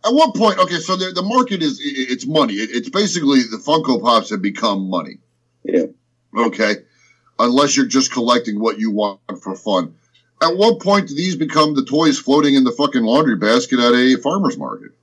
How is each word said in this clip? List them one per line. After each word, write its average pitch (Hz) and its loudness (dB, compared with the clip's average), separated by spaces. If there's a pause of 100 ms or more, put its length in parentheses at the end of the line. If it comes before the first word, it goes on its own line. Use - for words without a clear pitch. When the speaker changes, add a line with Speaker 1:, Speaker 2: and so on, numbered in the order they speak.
Speaker 1:
at 226 2
what 294 4
point, 202 2
okay, 180 0
so 185 -2
the, 185 -4
the 180 -2
market 202 0
is, 139 -2
i-, - -14 (180)
i-, 123 -4
it's 123 -4
money. 135 0
It, 107 -4
it's 120 -6
basically 156 2
the 110 -8 (100)
Funko 135 0
Pops 113 2
have 101 -4
become 98 -4
money. 87 -8 (440)
Speaker 2:
Yeah. - -2 (520)
Speaker 1:
Okay? 110 0 (640)
Unless 135 2
you're 135 2
just 131 0
collecting 120 -2
what 110 -2
you 110 -2
want 101 -4 (200)
for 95 -10
fun. 92 -2 (460)
At 170 0
what 233 2
point 202 0
do 139 -10
these 170 -2
become 151 0
the 131 0
toys 151 2
floating 143 2
in 131 4
the 120 0
fucking 139 0
laundry 120 2
basket 120 0
at 120 4
a 123 4
farmer's 165 -2
market? - -12 (120)